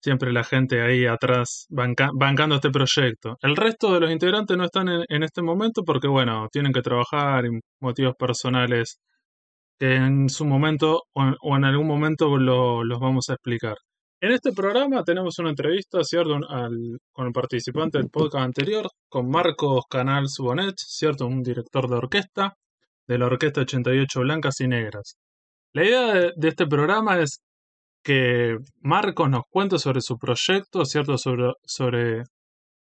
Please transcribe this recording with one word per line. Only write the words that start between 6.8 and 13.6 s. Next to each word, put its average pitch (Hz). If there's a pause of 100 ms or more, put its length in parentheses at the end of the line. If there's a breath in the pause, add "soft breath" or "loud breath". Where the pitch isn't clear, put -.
trabajar 127
y 120 (300)
motivos 127
personales 123 (840)
que 131
en 135
su 135
momento 156 (100)
o 139
en, 131
o 143
en 135
algún 143
momento 151
lo, 127
los 120
vamos 131
a -
explicar. 117 (480)